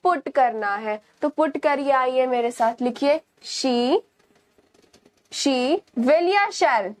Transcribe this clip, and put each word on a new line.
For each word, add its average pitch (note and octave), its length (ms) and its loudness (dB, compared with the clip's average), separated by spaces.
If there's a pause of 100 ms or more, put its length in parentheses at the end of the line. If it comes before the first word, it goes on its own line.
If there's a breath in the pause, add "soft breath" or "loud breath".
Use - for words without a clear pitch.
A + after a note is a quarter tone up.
put E4+ 260 0
करना A3 460 0
है। G#3+ 260 -6 (200 soft breath)
तो D4 80 0
put D4 280 -2
करिए, C#4+ 340 0
आइए C4 340 2
मेरे A#3+ 260 -2
साथ A#3 300 -2
लिखिए, C#4 400 0 (220)
she, B3+ 560 0 (1300)
she C4+ 460 0 (200)
will E4 340 2
या G4+ 160 2
shall? A#3 500 0